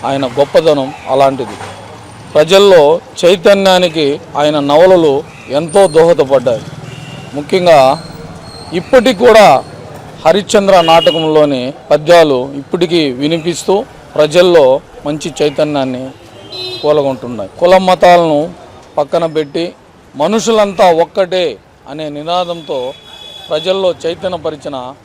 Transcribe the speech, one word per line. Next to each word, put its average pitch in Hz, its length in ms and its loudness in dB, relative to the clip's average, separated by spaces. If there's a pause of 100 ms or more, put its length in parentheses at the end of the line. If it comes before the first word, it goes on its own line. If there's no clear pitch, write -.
ఆయన 139 220 -4
గొప్పదనం 143 640 0 (160)
అలాంటిది. 135 420 0 (840)
ప్రజల్లో 170 680 4 (240)
చైతన్యానికి 180 960 2 (160)
ఆయన 151 240 0
నవలలు 156 640 4 (240)
ఎంతో 160 380 0
దోహదపడ్డాయి. 139 760 2 (720)
ముఖ్యంగా 151 680 2 (720)
ఇప్పటికి 202 460 0
కూడా 208 460 4 (600)
హరిశ్చంద్ర 190 540 2
నాటకంలోని 156 920 0 (180)
పద్యాలు 147 680 2
ఇప్పటికీ 160 540 -2
వినిపిస్తూ 165 760 -4 (300)
ప్రజల్లో 151 680 2 (260)
మంచి 151 360 -10
చైతన్యాన్ని 135 680 -4 (720)
కూలగొంటున్నాయి. 123 680 -4 (100)
కుల 180 180 4
మతాలను 175 760 2 (460)
పక్కన 165 280 -4
పెట్టి 156 460 -6 (440)
మనుషులంతా 202 760 0
ఒక్కటే 170 680 -2 (300)
అనే 151 200 -12
నినాదంతో 156 840 -8 (580)
ప్రజల్లో 180 440 -4 (120)
చైతన్యపరిచిన 156 880 -10 (100)